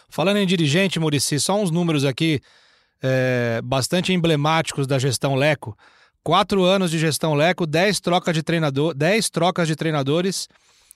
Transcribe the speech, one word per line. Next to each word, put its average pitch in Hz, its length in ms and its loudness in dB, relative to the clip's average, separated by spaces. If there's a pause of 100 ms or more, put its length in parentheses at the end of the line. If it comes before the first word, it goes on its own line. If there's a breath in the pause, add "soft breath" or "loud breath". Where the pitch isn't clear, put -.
(100)
Falando 190 260 0
em 202 100 0
dirigente, 175 540 0
Muricy, 147 400 0
só 190 140 -2
uns 202 160 0
números 160 340 0
aqui, 143 360 0 (640 soft breath)
é, 127 600 0
bastante 135 480 0
emblemáticos 160 760 0
da 135 120 0
gestão 139 360 0
Leco. 135 420 0 (460 soft breath)
Quatro 185 420 2
anos 185 260 2
de 160 80 -2
gestão 156 360 0
Leco, 165 340 2
dez 170 320 0
trocas 175 340 0
de 156 80 -2
treinador, 156 500 0
dez 165 380 0
trocas 175 380 0
de 156 80 -2
treinadores, 160 720 -2 (480 soft breath)